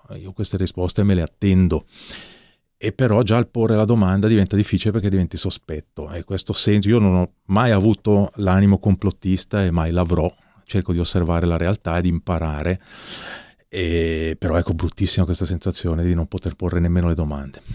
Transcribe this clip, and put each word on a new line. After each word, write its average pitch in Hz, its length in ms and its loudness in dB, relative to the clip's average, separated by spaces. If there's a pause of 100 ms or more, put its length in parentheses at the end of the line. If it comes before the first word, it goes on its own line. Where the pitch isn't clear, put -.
(160)
io 95 140 -16
queste 98 260 -6
risposte 90 460 -2
me 101 120 4
le 87 80 2
attendo. 90 640 2 (880)
E 107 160 -6
però 120 300 2
già 113 140 2
al 120 120 0
porre 113 260 0
la 107 100 4
domanda 101 440 2
diventa 104 260 2
difficile 104 380 0
perché 104 160 -2
diventi 92 280 0
sospetto. 78 760 -8
E 85 100 -10
questo 98 300 -6
senso, 104 360 2
io 117 120 4
non 95 160 4
ho 90 160 0 (140)
mai 113 260 2
avuto 101 640 2
l'animo 98 420 4
complottista 95 880 0
e 87 80 0
mai 82 180 0
l'avrò. 85 420 0 (340)
Cerco 92 260 -2
di 85 80 0
osservare 85 460 0
la 85 100 0
realtà 85 420 -2
e 87 40 -2
di 90 80 2
imparare. 80 720 -4 (880)
E, 82 680 -2
però 82 180 -2
ecco, 87 160 -2
bruttissima 87 540 -2
questa 90 180 -4
sensazione 85 580 -4
di 87 120 0
non 82 120 -2
poter 90 280 -8
porre 87 260 -2
nemmeno 87 280 2
le 82 60 2
domande. 71 460 -6 (140)